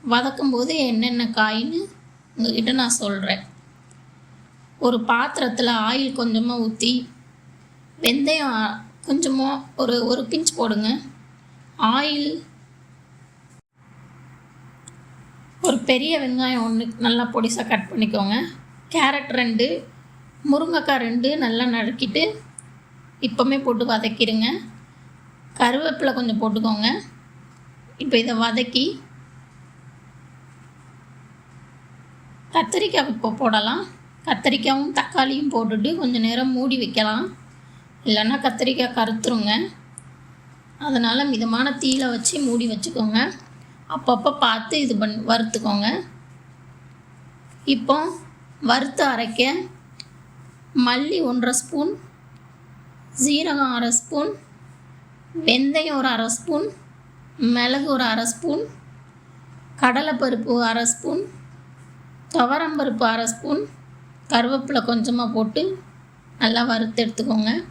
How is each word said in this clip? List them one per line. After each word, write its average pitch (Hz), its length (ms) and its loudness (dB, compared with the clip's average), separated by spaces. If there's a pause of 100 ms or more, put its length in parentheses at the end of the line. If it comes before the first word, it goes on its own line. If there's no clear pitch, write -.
(120)
வதக்கும் 262 420 2
போது 262 200 0 (160)
என்னென்ன 240 340 2 (140)
காய்ன்னு 226 420 2 (560)
உங்ககிட்ட 226 420 0
நான் 240 220 2
சொல்றேன். 196 420 -2 (1400)
ஒரு 247 160 2 (120)
பாத்திரத்துல 240 640 0 (140)
ஆயில் 269 320 0
கொஞ்சமா 233 360 0 (100)
ஊத்தி, 226 280 0 (1120)
வெந்தயம் 277 520 2 (500)
கொஞ்சமா 269 420 0 (320)
ஒரு, 240 140 2 (160)
ஒரு 302 200 0
பிஞ்ச் 320 280 -2
போடுங்க. 214 300 0 (1000)
ஆயில், 294 400 0 (3250)
ஒரு 277 100 2 (140)
பெரிய 285 240 2 (100)
வெங்காயம் 254 420 0
ஒண்ணு 226 240 0 (160)
நல்லா 233 280 2
பொடிசா 226 360 0
கட் - 220 0
பண்ணிக்கோங்க. 214 440 0 (580)
கேரட் 277 460 0
ரெண்டு, 233 260 2 (840)
முருங்கைக்காய் 294 560 2
ரெண்டு 240 240 0 (140)
நல்லா 233 200 2 (120)
நறுக்கிட்டு 254 460 0 (960)
இப்பமே 269 440 2
போட்டு 240 200 0 (100)
வதக்கிடுங்க. 220 520 0 (1120)
கருவேப்பிலை 269 600 2
கொஞ்சம் 220 240 0
போட்டுக்கோங்க. 220 460 0 (1120)
இப்ப 262 180 0
இதை 240 200 -2
வதக்கி, 240 420 0 (3750)
கத்திரிக்காய் 320 580 2
இப்போ 220 180 -2 (120)
போடலாம். 226 420 2 (440)
கத்திரிக்காயும் 277 680 0
தக்காளியும் 269 560 0
போட்டுட்டு 220 360 0 (100)
கொஞ்ச 247 160 0 (100)
நேரம் 254 320 0
மூடி 254 240 0
வைக்கலாம், 214 460 0 (800)
இல்லைன்னா 220 380 2
கத்திரிக்காய் 247 520 0
கருத்துருங்க. 220 560 0 (1300)
அதனால 240 320 2 (140)
மிதமான 233 500 0
தீயில 262 320 2
வச்சு - 200 0 (120)
மூடி 233 260 2
வச்சுக்கோங்க. 220 480 0 (760)
அப்பப்போ 247 380 2 (100)
பார்த்து 247 400 0
இது 233 180 0
பண்-, 214 300 -2
வறுத்துக்கோங்க. 220 560 0 (1900)
இப்போ 285 220 2 (760)
வறுத்து 277 420 2
அரைக்க 233 380 0 (1300)
மல்லி 285 340 0 (120)
ஒன்றரை 247 320 0
ஸ்பூன், 320 280 -4 (1300)
சீரகம் 285 560 0
அரை 233 120 0 (100)
ஸ்பூன், 311 300 -4 (1160)
வெந்தயம் 277 520 2
ஒரு 262 140 0
அரை 226 220 -2
ஸ்பூன், 339 300 -2 (840)
மிளகு 254 400 0
ஒரு 254 160 2
அரை 220 220 0
ஸ்பூன், 330 280 -2 (1200)
கடலைப்பருப்பு 254 760 2 (140)
அரை 233 220 0
ஸ்பூன், 339 300 -4 (1120)
துவரம்பருப்பு 269 760 0
அரை 226 200 -2
ஸ்பூன், 302 300 -4 (680)
கருவேப்பிலை 262 580 2
கொஞ்சமா 240 360 0 (100)
போட்டு 220 260 0 (800)
நல்லா 233 200 2 (100)
வறுத்து 226 320 0
எடுத்துக்கோங்க. 220 480 0 (180)